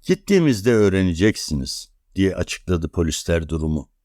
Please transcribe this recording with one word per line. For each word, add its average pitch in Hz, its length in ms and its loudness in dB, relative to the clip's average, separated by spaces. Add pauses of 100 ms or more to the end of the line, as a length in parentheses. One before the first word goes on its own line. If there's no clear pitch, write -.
"Gittiğimizde 151 680 2
öğreneceksiniz." 92 1200 0 (220)
diye 95 220 0
açıkladı 85 520 -4
polisler 82 600 -2
durumu. 78 420 -4 (140)